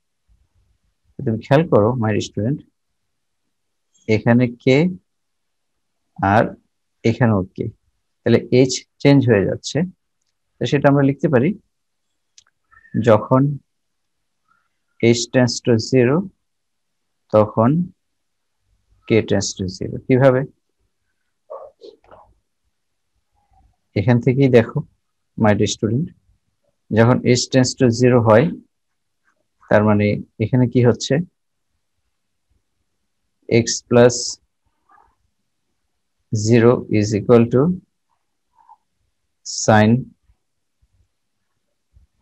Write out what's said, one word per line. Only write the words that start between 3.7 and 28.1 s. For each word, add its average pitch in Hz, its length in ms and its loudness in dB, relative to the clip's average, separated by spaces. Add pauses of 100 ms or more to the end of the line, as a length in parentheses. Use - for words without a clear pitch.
এখানে 120 300 2 (180)
কে 131 160 2 (1600)
আর 117 100 4 (640)
এখানেও 113 320 0 (140)
কে, 120 100 -8 (540)
তাহলে 113 200 2 (180)
এইচ 131 140 2 (300)
change 143 160 4 (120)
হয়ে 98 180 2
যাচ্ছে। - 300 -8 (800)
তো - 140 -12
সেটা 143 200 0
আমরা 143 200 2
লিখতে 139 240 -4
পারি, 127 140 0 (1600)
যখন 113 340 2 (1600)
h 117 220 2 (120)
tends 123 200 2 (100)
to 127 80 0 (180)
zero, 131 260 2 (1160)
তখন 107 360 0 (1400)
k - 20 -4 (200)
tends 98 180 -2 (100)
to 98 60 -8 (120)
zero। - 200 -12 (100)
কিভাবে? 131 340 2 (3500)
এখান 120 260 2
থেকেই 135 340 0
দেখো, 113 200 -2 (640)
my 107 160 2
dear 107 180 -2
student, 120 300 -4 (920)
যখন 117 180 4 (240)
h - 120 -6
tends 127 260 0
to 131 80 2 (140)
zero 123 180 4 (100)